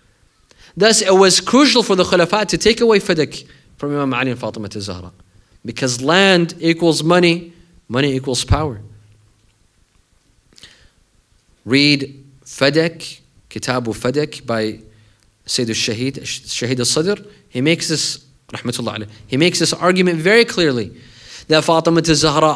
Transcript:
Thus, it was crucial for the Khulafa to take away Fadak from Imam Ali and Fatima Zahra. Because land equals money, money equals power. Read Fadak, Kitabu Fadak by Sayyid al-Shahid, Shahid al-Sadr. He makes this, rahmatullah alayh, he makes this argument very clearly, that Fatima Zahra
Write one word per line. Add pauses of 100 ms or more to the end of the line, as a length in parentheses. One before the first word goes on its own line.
(760)
Thus,
it
was
crucial
for
the
Khulafa
to
take
away
Fadak (300)
from
Imam
Ali
and
Fatima
Zahra. (500)
Because
land
equals
money, (340)
money
equals
power. (2750)
Read (180)
Fadak, (280)
Kitabu
Fadak
by (680)
Sayyid
al-Shahid,
Shahid
al-Sadr. (260)
He
makes
this, (240)
rahmatullah
alayh, (180)
he
makes
this
argument
very
clearly, (560)
that
Fatima
Zahra